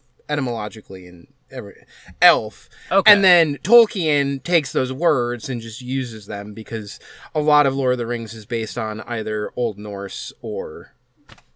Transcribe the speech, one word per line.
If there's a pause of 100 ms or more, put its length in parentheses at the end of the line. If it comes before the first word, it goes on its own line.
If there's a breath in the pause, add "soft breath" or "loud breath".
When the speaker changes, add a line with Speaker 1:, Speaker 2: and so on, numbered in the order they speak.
(280)
Speaker 1:
etymologically
and (240)
every, (380 loud breath)
elf. (240 loud breath)
Speaker 2:
Okay.
Speaker 1:
And
then
Tolkien
takes
those
words
and
just
uses
them
because (340 loud breath)
a
lot
of
Lord
of
the
Rings
is
based
on
either
Old
Norse (100)
or, (640)